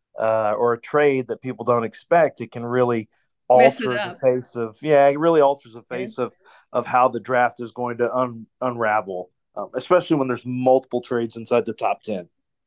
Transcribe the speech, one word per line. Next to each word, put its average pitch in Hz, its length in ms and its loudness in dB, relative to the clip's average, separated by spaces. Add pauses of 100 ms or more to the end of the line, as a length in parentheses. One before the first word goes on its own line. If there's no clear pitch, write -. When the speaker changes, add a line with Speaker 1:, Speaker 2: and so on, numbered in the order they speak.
(180)
Speaker 1:
uh, 110 400 0
or 117 140 2
a 117 80 -4
trade 139 480 0
that - 140 -8
people 113 220 -10
don't 120 200 0
expect, - 560 0
it 117 100 -10
can 120 160 -12
really 120 420 0 (400)
Speaker 2:
Mess 127 320 6
it 226 60 -6
Speaker 1:
alter 123 80 -2
the - 140 -4
Speaker 2:
up. - 120 -16
Speaker 1:
face 127 360 0
of, 110 260 -8
yeah, 143 240 4
it 143 140 2
really 160 200 4
alters 139 340 0
the 117 140 -18
Speaker 2:
Yeah. 127 80 -8
Speaker 1:
face 123 220 -8
of, 120 140 -4 (400)
of 117 140 -2
how 127 200 4
the 117 140 -2
draft 123 400 -2
is 113 100 -10
going 120 280 -8
to 117 140 -2
un-, 120 340 -4 (140)
unravel, 107 720 -4 (240)
um, 101 200 -10
especially 165 420 0
when 135 100 -2
there's 120 180 -6
multiple 127 580 0
trades 117 340 -6
inside 117 300 -2
the 113 80 -8
top 104 280 -4
ten. 95 260 -8 (380)